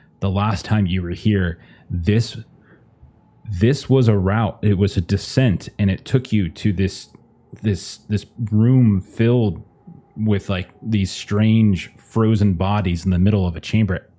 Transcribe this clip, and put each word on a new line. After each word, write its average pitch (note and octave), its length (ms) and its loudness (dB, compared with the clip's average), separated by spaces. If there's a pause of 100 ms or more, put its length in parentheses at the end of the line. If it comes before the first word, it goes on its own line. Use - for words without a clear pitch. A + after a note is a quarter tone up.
(200)
The G2 100 -4
last G2+ 340 -2
time G#2+ 220 0
you F#2 160 -2
were E2+ 80 -6
here, F#2 500 -2 (280)
this, G2+ 480 -2 (1200)
this B2+ 280 0
was C3 200 4
a G#2 100 4
route. G2 440 0
It G#2 160 2
was G2 180 0
a F#2+ 40 -2
descent, G#2 680 0 (100)
and G2+ 120 2
it - 140 -6
took - 280 -2
you G2+ 160 0
to - 240 -4
this, F#2 360 -4 (540)
this, G2+ 360 -4 (100)
this G2+ 180 -4 (240)
room A2 500 4
filled A2+ 600 0 (540)
with, G#2+ 320 -2
like, F#2 220 -6 (120)
these G#2 300 -2
strange G#2+ 840 0
frozen A2 580 0
bodies F#2 500 -2
in F#2 80 0
the F2 60 2
middle G2 280 4
of E2+ 80 -4
a D2+ 60 -12
chamber. G2+ 480 -2 (100)